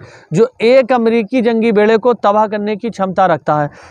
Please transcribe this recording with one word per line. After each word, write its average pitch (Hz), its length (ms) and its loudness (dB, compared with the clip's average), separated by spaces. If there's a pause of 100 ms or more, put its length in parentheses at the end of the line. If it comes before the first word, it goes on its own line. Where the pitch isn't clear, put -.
(340)
जो 202 160 2 (120)
एक 247 320 2
अमेरिकी 233 480 0
जंगी 226 300 0
बेड़े 214 260 2
को 247 160 0
तबाह 214 340 0
करने 208 280 -6
की 226 140 -8
क्षमता 190 360 -2
रखता 156 360 0
है। 147 80 -4 (220)